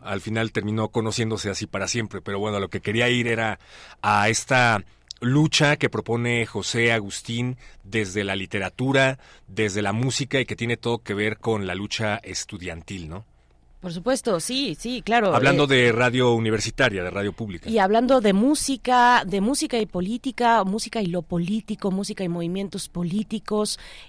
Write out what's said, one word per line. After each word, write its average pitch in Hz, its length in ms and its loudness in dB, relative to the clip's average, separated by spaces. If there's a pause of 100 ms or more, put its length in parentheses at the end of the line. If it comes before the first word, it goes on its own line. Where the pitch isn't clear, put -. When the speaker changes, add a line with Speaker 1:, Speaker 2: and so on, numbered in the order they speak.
Speaker 1:
al 101 160 -6
final 110 320 -4
terminó 107 380 -2
conociéndose 110 600 -2
así 98 160 -6
para 98 220 -6
siempre. 107 320 -4
Pero 101 180 -6
bueno, 104 200 -2
a - 20 0
lo 95 80 -4
que - 140 -8
quería 117 260 0
ir 123 180 0
era 113 320 -2 (440)
a 104 260 4
esta 117 560 2 (360)
lucha 147 580 4
que 127 120 0
propone 117 560 -2
José 117 460 0
Agustín 117 640 -4 (260)
desde 101 400 -2
la 98 140 -2
literatura, 127 840 0 (300)
desde 104 340 -2
la 101 100 0
música, 127 460 -2
y 127 60 2
que - 100 -8
tiene 117 220 -4
todo 120 220 -4
que - 160 -6
ver 107 240 -2
con 107 280 -2
la 90 80 -4
lucha 104 440 -4
estudiantil, 90 880 -10
¿no? 92 160 -12 (560)
Speaker 2:
Por 180 120 -10
supuesto, 196 480 -2
sí, 254 400 -4
sí, 240 220 -6
claro, 208 320 2
Speaker 1:
Hablando 139 300 4
Speaker 2:
eh, - 20 0
Speaker 1:
de 123 260 6
radio 123 400 4
universitaria, 110 720 0
de 90 60 -4
radio 101 240 -2
pública. 98 340 -10
Speaker 2:
Y 220 120 0
hablando 233 420 4
de 202 100 4
música, 247 920 4
de 190 160 0
música 262 360 0
y 220 60 2
política, 226 800 0
música 214 380 -4
y 190 60 0
lo 175 120 -2
político, 196 720 -4
música 196 340 -4
y 175 60 -2
movimientos 175 580 -6
políticos, 208 920 -4 (300)